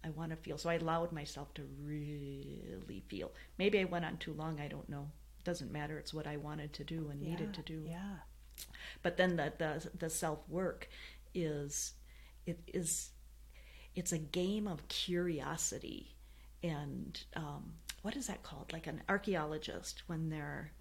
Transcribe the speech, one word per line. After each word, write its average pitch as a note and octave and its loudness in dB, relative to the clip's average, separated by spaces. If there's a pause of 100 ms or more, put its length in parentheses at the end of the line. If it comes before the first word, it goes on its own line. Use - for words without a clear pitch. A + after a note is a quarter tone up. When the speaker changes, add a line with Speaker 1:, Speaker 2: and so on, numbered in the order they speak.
Speaker 1:
I D#3+ -2
wanna D#3+ 0
feel. D#3 -4
So E3+ 2
I E3+ 8
allowed E3 4
myself D3 -4
to D3+ -4 (200)
really C#3+ -4
feel. - -2 (260)
Maybe G3+ 8
I F#3 8
went F3 2
on F3 -2
too E3 -4
long. D#3 -2
I D3 -2
don't C#3+ -4
know. C#3+ -2 (340)
Doesn't C#3 0
matter. D3 -2
It's - -6
what D3+ -2
I D3 0
wanted D3 -2
to - -6
do D#3 0
and C#3+ -2
needed E3+ 2
Speaker 2:
Yeah, G#3 0
Speaker 1:
to E3+ -4
do. D#3+ -4
Speaker 2:
yeah. F#3+ -2 (880)
Speaker 1:
But F3 4
then F3+ 10
the, D3+ 6
the, D#3 2
the E3 2
self-work D#3+ 2 (460)
is, D3 2 (520)
it E3+ -2
is, - 2 (840)
it's F3 2
a E3 4
game F#3 4
of D#3+ -2
curiosity. - 2 (460)
And, D3 0 (160)
um, D3+ -2 (300)
what G#3+ 0
is C#4 0
that - -4
called? - -8
Like E3 -2
an D#3 -2
archaeologist F3 2
when D#3+ 2
they're D3 -2